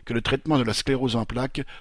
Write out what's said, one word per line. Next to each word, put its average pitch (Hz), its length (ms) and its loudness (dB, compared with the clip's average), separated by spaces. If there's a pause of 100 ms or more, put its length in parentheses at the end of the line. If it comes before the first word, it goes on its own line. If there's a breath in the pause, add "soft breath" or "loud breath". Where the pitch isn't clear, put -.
que 117 100 -4
le 110 80 0
traitement 147 360 2
de 123 40 4
la 110 120 0
sclérose 131 420 0
en 110 80 2
plaques 131 380 -4 (180 loud breath)